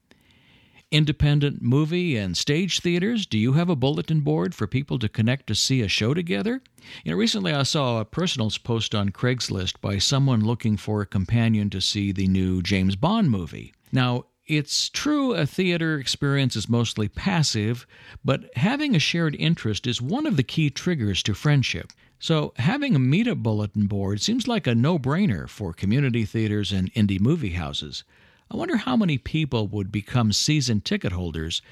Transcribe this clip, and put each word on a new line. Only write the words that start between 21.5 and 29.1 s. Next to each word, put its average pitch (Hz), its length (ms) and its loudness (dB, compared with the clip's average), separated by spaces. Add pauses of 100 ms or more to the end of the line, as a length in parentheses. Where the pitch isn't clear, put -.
So 151 380 -2
having 247 380 2
a 135 40 4
meetup 151 420 2
bulletin 104 460 0
board 98 340 -2
seems 233 260 0
like 226 200 -2
a 120 80 4
no-brainer 131 760 0
for 90 240 -8
community 120 500 2
theaters 104 480 -2
and 92 220 -2
indie 101 260 2
movie 117 340 2
houses. 73 500 -8 (480)
I - 40 -8
wonder 339 220 -2
how 247 180 -2
many 180 220 2